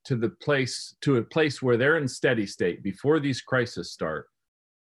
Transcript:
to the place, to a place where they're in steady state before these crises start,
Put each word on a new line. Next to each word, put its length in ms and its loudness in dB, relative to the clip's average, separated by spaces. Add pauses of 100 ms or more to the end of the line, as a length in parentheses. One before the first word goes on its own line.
to 100 -2
the 140 0
place, 720 -2
to 160 4
a 60 2
place 380 0
where 160 4
they're 200 4
in 100 -2
steady 400 0
state 340 -2
before 380 0
these 220 -2
crises 500 -2
start, 360 -6 (600)